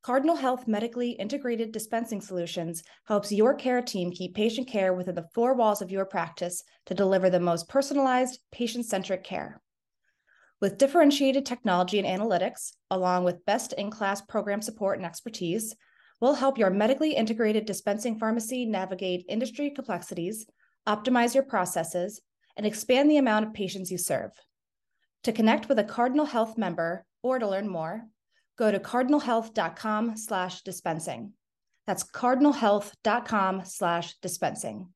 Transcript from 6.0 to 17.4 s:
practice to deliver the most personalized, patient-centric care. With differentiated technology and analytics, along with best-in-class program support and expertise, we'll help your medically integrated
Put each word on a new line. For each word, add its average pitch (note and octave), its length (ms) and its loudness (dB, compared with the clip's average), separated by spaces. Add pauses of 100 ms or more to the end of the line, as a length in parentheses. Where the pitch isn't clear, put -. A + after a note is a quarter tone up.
practice F3 580 -6 (220)
to - 80 -6
deliver F#3 360 4
the F3+ 120 4
most E3+ 260 2
personalized, C4+ 720 2 (140)
patient-centric A3 720 -4
care. - 340 -8 (1040)
With G3 160 0
differentiated C#4 680 6
technology F#3+ 540 0
and - 80 -2
analytics, F#3+ 640 -2 (180)
along F3+ 360 2
with F3+ 200 0
best-in-class G#3 760 -2
program G#3 400 -4
support G#3 360 -4
and F3+ 80 -8
expertise, G3 680 -6 (460)
we'll C4+ 140 4
help C4+ 220 0
your G3+ 120 4
medically C4 440 2
integrated A3 520 0